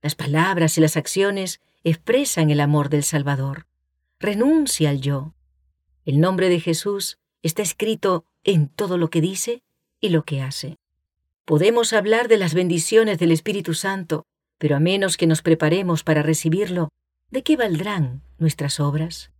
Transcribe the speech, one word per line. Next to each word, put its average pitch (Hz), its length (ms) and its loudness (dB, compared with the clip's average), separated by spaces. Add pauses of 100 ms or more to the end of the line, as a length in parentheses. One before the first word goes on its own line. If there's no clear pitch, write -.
Las 147 140 -6
palabras 160 600 0
y 160 40 4
las 156 160 4
acciones 190 640 -2 (240)
expresan 170 680 0
el 147 100 2
amor 147 300 2
del 147 140 0
Salvador. 139 640 -4 (520)
Renuncia 226 720 2
al 139 120 -2
yo. 143 320 -4 (720)
El 147 140 2
nombre 185 300 2
de 175 100 4
Jesús 190 600 -4 (220)
está 165 200 -4
escrito 202 640 -2 (180)
en 165 240 2
todo 180 300 -4
lo 165 120 0
que 165 120 0
dice 190 420 -4 (360)
y 214 100 -2
lo 160 140 2
que 135 180 -6
hace. 139 360 -10 (680)
Podemos 220 480 2
hablar 226 340 2
de 220 100 6
las 180 160 0
bendiciones 185 680 2
del 170 120 4
Espíritu 175 420 -2
Santo, 185 520 -4 (320)
pero 151 180 0
a 143 40 0
menos 190 380 0
que 165 100 2
nos 160 140 2
preparemos 165 600 0
para 156 200 0
recibirlo, 165 640 -2 (420)
¿de 262 120 -6
qué 311 140 2
valdrán 180 680 -2 (140)
nuestras 147 420 -2
obras? 151 600 -4